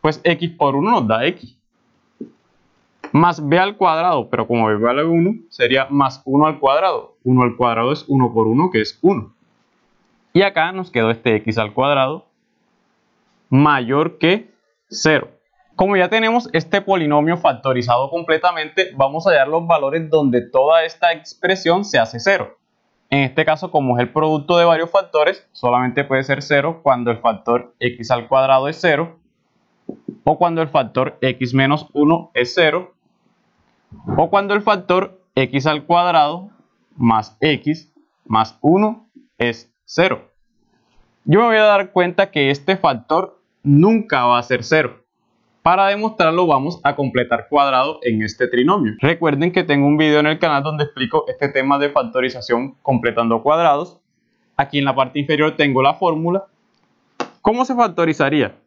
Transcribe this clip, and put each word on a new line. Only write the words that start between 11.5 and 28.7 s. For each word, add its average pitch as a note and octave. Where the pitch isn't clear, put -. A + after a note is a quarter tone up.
al G#2
cuadrado C#3
mayor C#3
que G3
cero. -
Como G3
ya F3+
tenemos A3+
este E3
polinomio D#3+
factorizado B2+
completamente, E3
vamos C#3
a F#3+
hallar C3+
los E3
valores D#3+
donde C#3
toda D#3
esta E3
expresión F#3
se F3
hace A#2
cero. -
En C#3
este C3+
caso, D#3
como C3
es B2
el A#2+
producto D#3
de E3+
varios E3
factores, F3
solamente B2
puede C3+
ser C#3
cero D#3
cuando B2
el A2
factor A#2+
x A#2+
al A#2
cuadrado C3+
es D#3